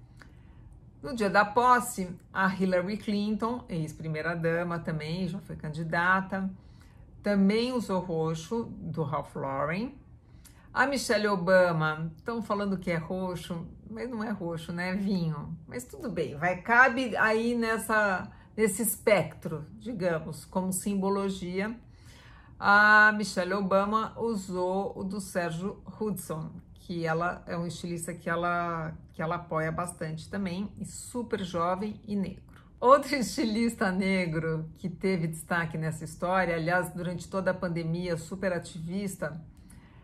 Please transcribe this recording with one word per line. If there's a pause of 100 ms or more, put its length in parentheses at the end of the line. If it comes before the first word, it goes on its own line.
(1040)
No
dia
da
posse, (160)
a
Hillary
Clinton,
ex-primeira-dama
também,
já
foi
candidata, (720)
também
usou
roxo,
do
Ralph
Lauren. (800)
A
Michelle
Obama, (120)
tão
falando
que
é
roxo, (240)
mas
não
é
roxo,
né?
É
vinho.
Mas
tudo
bem,
vai,
cabe
aí
nessa, (260)
nesse
espectro, (120)
digamos,
como
simbologia. (800)
A
Michelle
Obama
usou
o
do
Sérgio (180)
Hudson, (220)
que
ela
é
um
estilista
que
ela, (160)
que
ela
apoia
bastante
também,
e
super
jovem
e
negro. (360)
Outro
<laughs>
estilista
negro
que
teve
destaque
nessa
história,
aliás,
durante
toda
a
pandemia,
super
ativista, (600)